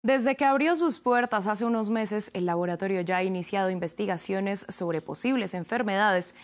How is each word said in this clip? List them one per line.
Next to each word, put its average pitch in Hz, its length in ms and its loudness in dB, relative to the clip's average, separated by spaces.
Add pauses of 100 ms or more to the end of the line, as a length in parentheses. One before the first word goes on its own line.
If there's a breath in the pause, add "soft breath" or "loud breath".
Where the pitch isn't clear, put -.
Desde 262 300 4
que 285 100 0
abrió 277 300 4
sus 320 240 0
puertas 240 480 2
hace 214 180 0
unos 226 240 0
meses, 214 460 -2
el 180 100 -2
laboratorio 175 580 0
ya 180 160 0
ha 185 40 0
iniciado 190 480 -2
investigaciones 190 960 -4
sobre 170 320 -4
posibles 226 540 -2
enfermedades 196 880 0